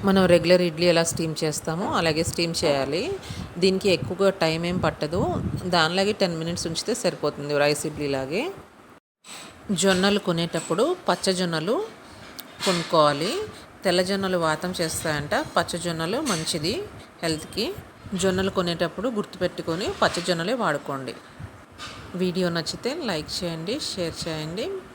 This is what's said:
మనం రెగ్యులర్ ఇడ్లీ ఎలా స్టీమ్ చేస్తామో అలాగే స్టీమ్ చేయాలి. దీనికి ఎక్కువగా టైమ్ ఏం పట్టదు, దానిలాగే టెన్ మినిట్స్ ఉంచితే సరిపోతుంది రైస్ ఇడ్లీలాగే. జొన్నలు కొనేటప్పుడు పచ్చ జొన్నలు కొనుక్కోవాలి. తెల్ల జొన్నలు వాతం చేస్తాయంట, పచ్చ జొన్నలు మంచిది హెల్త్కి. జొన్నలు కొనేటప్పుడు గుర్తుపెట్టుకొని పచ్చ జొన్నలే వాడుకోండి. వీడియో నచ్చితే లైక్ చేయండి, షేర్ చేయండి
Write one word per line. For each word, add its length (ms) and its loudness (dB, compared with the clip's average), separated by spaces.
మనం 240 6
రెగ్యులర్ 360 8
ఇడ్లీ 240 2
ఎలా 200 6
స్టీమ్ 300 -2
చేస్తామో 440 -2
అలాగే 300 2
స్టీమ్ 300 0
చేయాలి. 420 2
దీనికి 320 4
ఎక్కువగా 360 2
టైమ్ 280 2
ఏం 140 0
పట్టదు, 380 0
దానిలాగే 440 4
టెన్ 220 2
మినిట్స్ 280 -4
ఉంచితే 240 -2
సరిపోతుంది 580 -2
రైస్ 280 4
ఇడ్లీలాగే. 520 -2
జొన్నలు 460 4
కొనేటప్పుడు 560 0
పచ్చ 320 2
జొన్నలు 360 0
కొనుక్కోవాలి. 680 4
తెల్ల 240 4
జొన్నలు 360 0
వాతం 360 0
చేస్తాయంట, 520 -2
పచ్చ 300 0
జొన్నలు 340 -2
మంచిది 440 -2
హెల్త్కి. 420 -2
జొన్నలు 380 2
కొనేటప్పుడు 580 0
గుర్తుపెట్టుకొని 680 -4
పచ్చ 240 0
జొన్నలే 360 0
వాడుకోండి. 520 -2
వీడియో 360 0
నచ్చితే 360 -4
లైక్ 300 -4
చేయండి, 380 -4
షేర్ 260 -4
చేయండి 420 -6